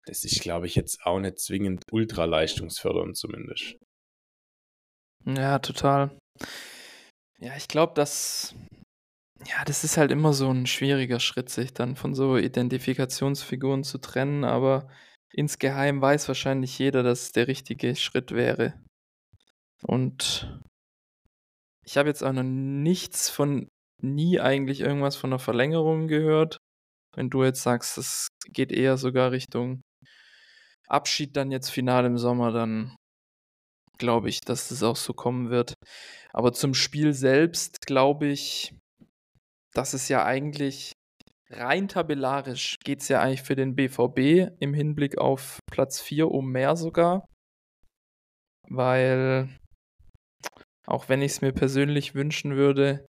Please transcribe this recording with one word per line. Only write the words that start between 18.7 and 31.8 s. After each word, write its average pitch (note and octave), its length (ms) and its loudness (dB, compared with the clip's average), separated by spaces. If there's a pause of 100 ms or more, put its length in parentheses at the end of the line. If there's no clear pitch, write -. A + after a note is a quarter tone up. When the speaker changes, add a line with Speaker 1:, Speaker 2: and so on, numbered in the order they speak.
Speaker 2:
Und B2+ 760 -2 (1300)
ich - 120 -2
hab C#3+ 100 4
jetzt C#3+ 160 -2
auch C3+ 80 0
noch C3 120 -2
nichts C#3 840 -2
von, C#3+ 380 0 (340)
nie D3 380 2
eigentlich C3+ 400 0
irgendwas C#3+ 380 0
von C3+ 140 -4
einer C3 80 -2
Verlängerung D#3 680 0
gehört. D#3 500 2 (560)
Wenn B2+ 160 -4
du C3 140 2
jetzt C3 180 2
sagst, - 360 0
es - 320 -6 (180)
geht - 240 -2
eher C3 240 2
sogar B2+ 360 0
Richtung B2+ 500 -6 (1080)
Abschied D3 480 -2
dann C3+ 160 0
jetzt C3 180 -4
final B2+ 360 4